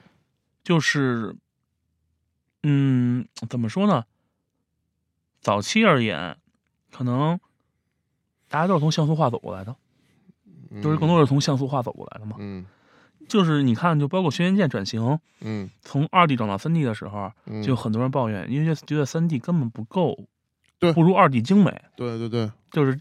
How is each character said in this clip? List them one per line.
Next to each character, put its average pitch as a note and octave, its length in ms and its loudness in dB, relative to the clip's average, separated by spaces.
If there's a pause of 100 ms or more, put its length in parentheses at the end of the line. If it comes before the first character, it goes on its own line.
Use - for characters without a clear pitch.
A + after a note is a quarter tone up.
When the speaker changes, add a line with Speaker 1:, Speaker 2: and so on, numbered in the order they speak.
(640)
Speaker 1:
就 E3+ 180 2
是， A#2+ 540 -2 (1300)
嗯， C3 640 2 (220)
怎 B2 100 -6
么 A#2 100 -2
说 F#3+ 180 -2
呢？ D3 180 2 (1400)
早 G#2 220 0
期 A3 220 0
而 D3+ 180 4
言， F2 340 -4 (540)
可 - 140 -10
能 C#3+ 340 0 (1080)
大 D3 120 -2
家 E3+ 60 0
都 G3 80 2
是 D#3+ 60 2
从 D#3 100 2
像 D#3 160 0
素 D#3+ 100 2
化 D3 120 2
走 A2 100 -2
过 - 160 -10
来 F#2+ 100 -12
的， G#2 100 -12 (960)
Speaker 2:
嗯。 G#2 100 -14
Speaker 1:
就 D3+ 100 -2
是 D#3 60 2
更 D3+ 120 0
多 F3 100 6
是 D3 80 8
从 C3+ 140 2
像 C#3 180 0
素 C#3 80 -2
化 C3 160 -2
走 A2 100 -8
过 - 200 -16
来 - 80 -16
的 G#2+ 60 -16
嘛。 G#2+ 120 -10
Speaker 2:
嗯。 G2 260 -12 (640)
Speaker 1:
就 G3+ 160 4
是 D3+ 160 2
你 B2+ 140 4
看， D#3 240 2
就 C#3+ 80 2
包 F#3 160 -2
括 D#3+ 80 0
轩 F3 220 0
辕 G3 40 2
剑 F#3+ 120 2
转 G2+ 180 -4
型， A#2 320 -2 (220)
Speaker 2:
嗯。 G#2+ 280 -8 (140)
Speaker 1:
从 C#3+ 300 -2
二 F3+ 140 6
D C#3 100 2
转 A2 120 -2
到 G2 80 -2
三 D#3 160 -4
D D#3+ 120 0
的 A2+ 100 -2
时 F2+ 140 -10
候， G2+ 240 -8 (140)
Speaker 2:
嗯。 A2 140 -8
Speaker 1:
就 B2+ 140 0
很 A#2 160 -2
多 A2 100 0
人 B2+ 80 0
抱 C3 200 -2
怨， G2+ 200 -6
因 C#3+ 160 -2
为 D#3+ 100 0
觉 - 220 -6
得 D3 80 0
三 E3 240 -2
D D#3+ 100 -2
根 F3 200 -2
本 B2 100 -2
不 A2 160 -10
够， C#3+ 320 -2 (600)
Speaker 2:
对。 E3+ 140 2
Speaker 1:
不 E3 100 4
如 F3 100 6
二 F#3 160 6
D B2 140 2
精 F#3+ 220 6
美。 - 180 0 (140)
Speaker 2:
对， A#2+ 220 -6
对， A#2 100 -6
对。 A2 220 -2 (200)
Speaker 1:
就 D3+ 140 0
是， C3+ 160 0